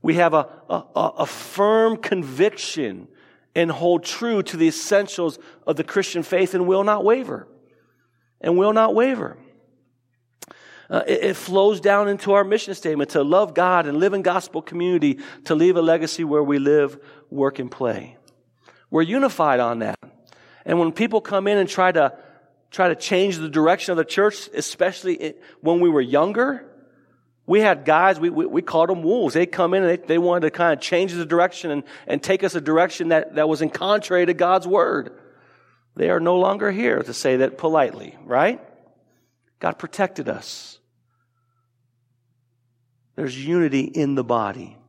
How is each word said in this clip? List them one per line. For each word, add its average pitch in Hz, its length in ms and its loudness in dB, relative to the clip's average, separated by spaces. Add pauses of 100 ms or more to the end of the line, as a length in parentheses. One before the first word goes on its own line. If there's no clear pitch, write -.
We 160 140 0
have 170 180 4
a, 151 160 0 (200)
a, - 140 -4 (120)
a, - 240 0
a - 80 0
firm 220 680 0
conviction 151 1120 -4 (440)
and 170 160 0
hold 170 360 0
true 226 360 -2
to - 160 -8
the 160 100 4
essentials 180 720 -2 (300)
of 156 80 0
the 156 80 -4
Christian 175 400 -4
faith 185 320 0
and 180 100 2
will 190 180 2
not 208 200 0
waver. 247 440 0 (920)
And 170 160 0
will 196 160 4
not 220 220 2
waver. 240 420 0 (1600)
Uh, 180 160 0
it, - 160 0
it 196 120 0
flows 196 460 2
down 202 260 2
into 202 260 0
our 202 100 6
mission 202 320 -2
statement 147 340 -2
to 147 140 2
love 165 320 2
God 175 320 2
and 143 120 -2
live 190 140 2
in 196 80 -2
gospel 175 400 -2
community, 170 560 0 (280)
to 165 100 0
leave 175 200 4
a 175 60 2
legacy 165 420 0
where 151 200 0
we 143 160 0
live, 139 400 2 (320)
work, 139 260 -2
and 123 140 -8
play. 110 440 -6 (760)
We're 156 100 2
unified 170 580 0
on 117 200 -2
that. 107 180 -6 (680)
And 165 120 0
when 165 140 0
people 214 280 -2
come 196 280 -2
in 208 100 2
and 190 100 0
try 185 240 2
to, 151 240 2 (540)
try 185 200 0
to 160 60 0
change 190 420 0
the 160 120 -8
direction 160 440 2
of 170 40 0
the 160 80 0
church, 208 480 0
especially - 760 -4
i-, - 40 -12 (280)
when 170 180 2
we 175 100 4
were 151 100 4
younger, 202 640 0 (840)
we 202 140 4
had 170 240 2
guys, 165 340 4
we, 170 100 0
we, 165 160 -2
we - 160 -2
called 170 280 0
them 180 120 -2
wolves. 170 320 0
They 170 140 2
come 175 260 0
in 190 100 2
and 175 60 2 (100)
they, 175 60 -20
they 160 140 2
wanted 175 220 2
to 156 100 0
kind 170 220 2
of 139 60 -2
change 180 320 -2
the 175 140 -6
direction 170 460 0
and, 143 120 -4 (220)
and 143 160 -4
take 190 220 0
us 190 100 -2
a 170 80 -4
direction 160 460 0
that, 165 260 0
that 151 160 0
was 156 140 0
in 156 80 -2
contrary 185 560 0
to 175 80 0
God's 180 320 2
word. 185 540 0 (760)
They 165 160 0
are 175 80 2
no 175 180 2
longer 196 340 0
here, 190 300 -2
to 120 100 -8
say 127 260 0
that 131 200 0
politely, 156 640 -2
right? 160 380 0 (1000)
God 165 200 -6
protected - 500 -6
us. - 480 -14 (2500)
There's 135 280 -8
unity 156 360 0
in 139 340 -2
the 131 100 -2
body. 104 540 -4 (120)